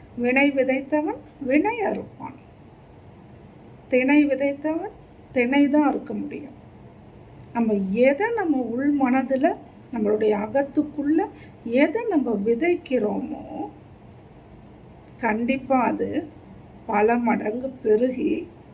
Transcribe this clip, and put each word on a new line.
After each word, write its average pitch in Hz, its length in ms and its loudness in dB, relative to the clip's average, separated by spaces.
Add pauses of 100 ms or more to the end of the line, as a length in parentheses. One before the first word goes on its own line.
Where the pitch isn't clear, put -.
(160)
"வினை 254 340 2
விதைத்தவன் 277 680 -2 (200)
வினை 311 400 0
அறுப்பான், - 560 -6 (1500)
திணை 285 380 4
விதைத்தவன் 285 760 -2 (300)
திணை 262 360 2
தான் 294 200 4
அறுக்க - 260 -4
முடியும்." - 420 -10 (960)
நம்ம 226 200 0 (180)
எதை 269 440 4
நம்ம 339 220 0
உள் 262 440 0
மனதுல, 262 560 2 (360)
நம்மளுடைய 214 400 0
அகத்துக்குள்ள 277 960 -2 (360)
எதை 302 400 2
நம்ம 302 260 0 (140)
விதைக்கிறோமோ, 233 1300 -2 (1500)
கண்டிப்பா 247 640 0
அது 214 460 -2 (580)
பல 220 300 2
மடங்கு 233 520 -2 (140)
பெருகி 226 640 0 (240)